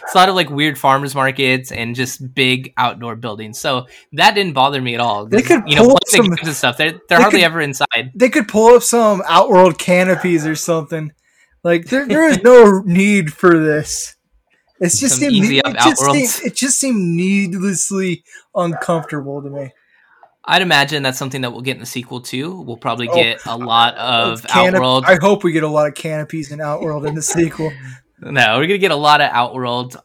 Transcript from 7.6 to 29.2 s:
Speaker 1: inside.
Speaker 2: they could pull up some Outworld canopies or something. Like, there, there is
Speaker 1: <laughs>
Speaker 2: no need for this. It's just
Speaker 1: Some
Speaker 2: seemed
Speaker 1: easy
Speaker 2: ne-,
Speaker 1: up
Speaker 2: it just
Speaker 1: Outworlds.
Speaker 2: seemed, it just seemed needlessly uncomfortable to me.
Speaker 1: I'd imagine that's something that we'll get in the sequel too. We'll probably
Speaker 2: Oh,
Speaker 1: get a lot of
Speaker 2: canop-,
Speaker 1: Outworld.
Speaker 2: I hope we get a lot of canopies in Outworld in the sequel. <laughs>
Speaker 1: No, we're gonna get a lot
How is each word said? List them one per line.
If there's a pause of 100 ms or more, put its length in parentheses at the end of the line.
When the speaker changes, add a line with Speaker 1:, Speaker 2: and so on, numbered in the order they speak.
Speaker 1:
inside.
Speaker 2:
they
could
pull
up
some
Outworld
canopies
or
something. (500)
Like,
there,
there
is
Speaker 1:
<laughs>
Speaker 2:
no
need
for
this. (640)
It's
just
Speaker 1:
Some
Speaker 2:
seemed
Speaker 1:
easy
Speaker 2:
ne-,
Speaker 1:
up
Speaker 2:
it
just
Speaker 1:
Outworlds.
Speaker 2:
seemed,
it
just
seemed
needlessly (320)
uncomfortable
to
me. (720)
Speaker 1:
I'd
imagine
that's
something
that
we'll
get
in
the
sequel
too.
We'll
probably
Speaker 2:
Oh,
Speaker 1:
get
a
lot
of
Speaker 2:
canop-,
Speaker 1:
Outworld.
Speaker 2:
I
hope
we
get
a
lot
of
canopies
in
Outworld
in
the
sequel.
<laughs> (380)
Speaker 1:
No,
we're
gonna
get
a
lot